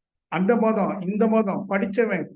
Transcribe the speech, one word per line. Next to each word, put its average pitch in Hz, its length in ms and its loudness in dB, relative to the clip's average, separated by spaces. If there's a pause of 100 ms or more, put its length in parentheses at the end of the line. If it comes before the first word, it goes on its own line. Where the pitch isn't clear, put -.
(280)
அந்த 190 280 2
மதம், 202 460 0
இந்த 202 260 0
மதம், 214 420 0
படிச்சவன், 202 680 -2